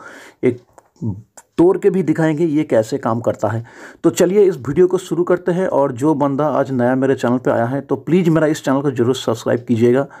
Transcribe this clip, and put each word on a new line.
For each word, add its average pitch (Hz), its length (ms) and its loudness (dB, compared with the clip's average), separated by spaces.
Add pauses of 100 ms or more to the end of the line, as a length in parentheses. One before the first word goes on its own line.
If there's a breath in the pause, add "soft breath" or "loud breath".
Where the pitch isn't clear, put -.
(440 loud breath)
एक 120 160 0 (1000)
तोड़ 180 200 4
के 202 120 2
भी 185 120 0
दिखाएंगे 156 440 0
ये 151 180 0
कैसे 123 340 0
काम 113 220 -2
करता 110 280 -2
है। 113 140 -4 (420 loud breath)
तो 165 80 4
चलिए 190 300 2
इस 185 160 2
वीडियो 143 280 2
को 180 120 0
शुरू 170 260 -4
करते 180 280 -2
हैं। 185 160 -2
और 139 260 0
जो 147 220 0
बंदा 143 340 0
आज 135 220 -2
नया 123 240 2
मेरे 131 180 2
चैनल 127 240 0
पे 131 120 -2
आया 113 160 0
है 135 160 -4
तो 139 160 -4
प्लीज़ 170 320 0
मेरा 156 160 2
इस 151 180 -2
चैनल 139 180 0
को 147 100 -2
ज़रूर 123 240 0
सब्सक्राइब 120 480 -4
कीजिएगा, 120 380 2 (180 loud breath)